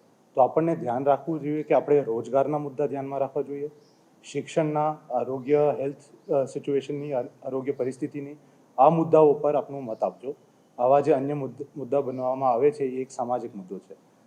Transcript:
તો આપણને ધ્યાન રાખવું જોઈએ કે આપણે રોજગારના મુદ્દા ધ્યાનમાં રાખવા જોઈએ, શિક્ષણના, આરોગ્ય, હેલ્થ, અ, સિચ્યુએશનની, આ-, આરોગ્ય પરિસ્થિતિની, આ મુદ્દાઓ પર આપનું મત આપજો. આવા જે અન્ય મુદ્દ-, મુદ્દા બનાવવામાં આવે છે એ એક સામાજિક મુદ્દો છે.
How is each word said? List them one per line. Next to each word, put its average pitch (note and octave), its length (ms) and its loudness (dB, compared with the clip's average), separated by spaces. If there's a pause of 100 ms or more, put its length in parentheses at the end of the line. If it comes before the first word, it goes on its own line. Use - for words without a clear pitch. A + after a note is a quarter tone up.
(360)
તો C3+ 60 6
આપણને D#3+ 340 2
ધ્યાન C3 300 -4
રાખવું D3 340 0
જોઈએ D3 240 -4
કે D#3 100 0
આપણે C#3+ 280 4
રોજગારના B2+ 560 0
મુદ્દા C#3+ 280 -4
ધ્યાનમાં C3+ 340 -6
રાખવા C3+ 220 -4
જોઈએ, C#3+ 280 -8 (540)
શિક્ષણના, D3+ 760 -2 (140)
આરોગ્ય, C3+ 680 2
હેલ્થ, - 520 -8
અ, C#3 140 2
સિચ્યુએશનની, C#3+ 680 -4
આ-, B2+ 100 -2
આરોગ્ય C3 480 -8
પરિસ્થિતિની, C#3 640 -6 (420)
આ C3+ 120 8
મુદ્દાઓ D#3+ 440 6
પર D3 220 0
આપનું C#3 280 -4
મત A2 200 -6
આપજો. A2+ 320 -6 (420)
આવા C3 220 4
જે C#3+ 140 4
અન્ય C#3 200 -2
મુદ્દ-, C#3 320 -8 (120)
મુદ્દા C3+ 240 -2
બનાવવામાં B2+ 500 -2
આવે C3 200 4
છે C#3+ 120 -4
એ B2+ 180 -4
એક B2+ 100 -10
સામાજિક A#2+ 440 -6
મુદ્દો F#2+ 240 -12
છે. - 160 -20 (320)